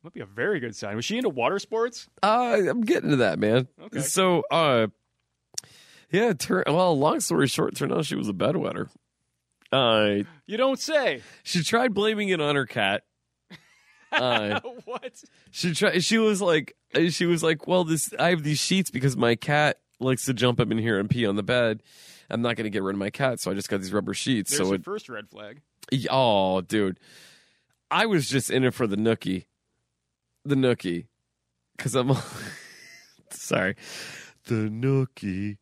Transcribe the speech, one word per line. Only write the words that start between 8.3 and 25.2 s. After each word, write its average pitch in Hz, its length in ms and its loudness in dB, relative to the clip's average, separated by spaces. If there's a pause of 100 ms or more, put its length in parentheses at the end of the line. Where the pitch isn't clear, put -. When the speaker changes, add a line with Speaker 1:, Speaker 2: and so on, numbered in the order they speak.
Speaker 2:
bedwetter. 101 540 -2 (840)
Uh, 107 520 4 (200)
Speaker 1:
You 202 140 -8
don't 262 220 0
say. 226 420 -2 (220)
Speaker 2:
she 175 180 -2
tried 233 320 0
blaming 208 360 0
it 170 120 2
on 147 140 2
her 131 100 0
cat. 101 380 0 (1080)
Uh, 117 520 0
Speaker 1:
<laughs> 240 200 -14
What? 247 380 -14 (280)
Speaker 2:
she 170 220 -4
tried. 175 320 2
She 226 140 4
was 214 240 2
like, 165 340 0 (320)
she 175 180 0
was 170 160 2
like, 160 240 0
"Well, 180 180 2
this, 160 340 -2
I 165 120 4
have 170 120 0
these 147 180 0
sheets 190 300 0
because 135 260 0
my 117 180 4
cat 147 440 0 (200)
likes 127 280 -2
to 135 80 0
jump 120 260 2
up 113 100 0
in 113 80 0
here 110 220 2
and 107 80 -2
pee 123 180 2
on 101 100 0
the 104 60 -2
bed. 113 400 0 (480)
I'm 117 100 -4
not 117 160 0
gonna 110 140 -4
get 98 120 -2
rid 95 120 -2
of 101 40 -4
my 95 120 -4
cat, 131 300 -2
so 92 100 -4
I 98 40 -4
just 98 140 -6
got 98 120 -2
these 92 120 -8
rubber 101 220 -2
sheets." 117 360 -2
Speaker 1:
There's 143 100 -2
Speaker 2:
So 92 60 0
Speaker 1:
your 98 100 2
Speaker 2:
it - 80 -8
Speaker 1:
first 208 240 -10
red 107 200 -14